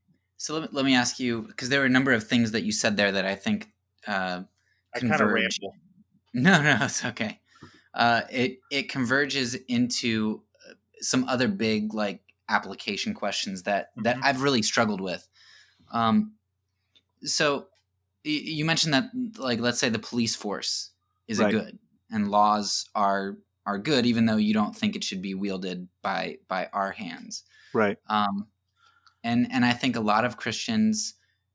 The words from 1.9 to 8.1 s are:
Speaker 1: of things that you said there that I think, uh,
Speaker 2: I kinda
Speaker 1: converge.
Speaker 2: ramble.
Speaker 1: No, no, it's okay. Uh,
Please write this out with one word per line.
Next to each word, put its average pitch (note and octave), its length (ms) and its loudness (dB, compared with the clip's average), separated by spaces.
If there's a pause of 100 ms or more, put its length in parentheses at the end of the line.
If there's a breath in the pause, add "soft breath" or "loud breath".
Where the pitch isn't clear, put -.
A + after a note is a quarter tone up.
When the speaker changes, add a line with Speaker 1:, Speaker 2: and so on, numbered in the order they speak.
Speaker 1:
of A2 160 2
things A#2 240 4
that G#2+ 120 0
you G#2 80 -2
said G#2 260 2
there G2+ 140 4
that F#2+ 140 0
I G2 100 0
think, G#2 340 -2 (380)
uh, F#2 360 -4 (520)
Speaker 2:
I B2 40 -6
kinda B2+ 180 2
Speaker 1:
converge. A2 440 2
Speaker 2:
ramble. G3 140 -12 (580)
Speaker 1:
No, D#3 280 6
no, C#3+ 240 4
it's - 200 -4
okay. A2 340 -6 (540 soft breath)
Uh, A#2+ 280 4 (100)